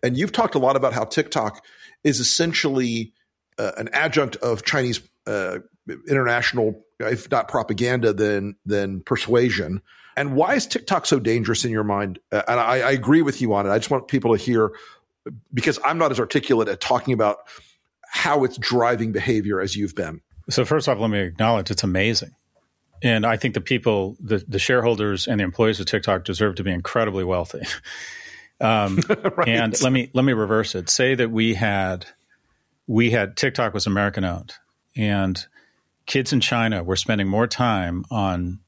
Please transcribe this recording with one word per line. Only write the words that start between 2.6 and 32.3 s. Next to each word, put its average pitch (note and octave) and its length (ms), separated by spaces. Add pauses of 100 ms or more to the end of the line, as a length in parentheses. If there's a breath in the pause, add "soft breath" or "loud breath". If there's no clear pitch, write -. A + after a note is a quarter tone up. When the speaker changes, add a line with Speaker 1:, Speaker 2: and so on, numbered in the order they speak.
Speaker 1:
uh, G2+ 200
an A2+ 140
adjunct D3 460
of A#2 260
Chinese, B2+ 380 (240)
uh, F#2+ 340 (480)
international, A#2+ 800 (140)
if A#2 320
not A#2+ 160
propaganda, A#2 640
then, G2+ 420 (120)
then G2 340
persuasion. G#2+ 800 (340 soft breath)
And C#3 200
why F#3 180
is C#4 140
TikTok - 400
so C#3 120
dangerous A2+ 460
in A#2+ 60
your A2 120
mind? G2+ 360 (120)
Uh, G#2 160
and A#2+ 120
I, A#2+ 220
I B2 100
agree C#3 320
with C#3 180
you A2 140
on G2+ 100
it. G2 60
I A2 80
just - 100
want C3+ 180
people A#2 300
to - 40
hear, A2 300 (800 loud breath)
because C3+ 320
I'm D3+ 140
not D#3+ 140
as A#2 80
articulate A#2 480
at G2 120
talking B2+ 360
about G#2 240 (680 loud breath)
how D3 380
it's B2+ 160
driving A#2 520
behavior G2+ 480
as F#2+ 160
you've G2+ 200
been. D#2+ 260 (300)
Speaker 2:
So B2+ 140
first D#3 220
off, B2 120
let A2 100
me G#2 100
acknowledge G2 520
it's - 120
amazing. G2+ 520 (640)
And A2 240
I A2+ 120
think A2+ 180
the F#2+ 60
people, G#2 580
the, G#2 280
the G2 120
shareholders G#2+ 680
and A2 120
the G2+ 40
employees G2+ 360
of F#2+ 80
TikTok F#2+ 380
deserve F#2+ 300
to E2+ 80
be F#2+ 80
incredibly F#2+ 520
wealthy. F2+ 380
<laughs> - 60 (960 loud breath)
Um, G#2+ 440
Speaker 1:
<laughs> - 40
Right. F#3+ 400
Speaker 2:
and A#2 320
let C3 100
me, B2+ 220
let B2+ 100
me C3+ 80
reverse A2 440
it. F#2 140
Say C3 240
that B2 160
we A2+ 260
had, F#2+ 500 (840)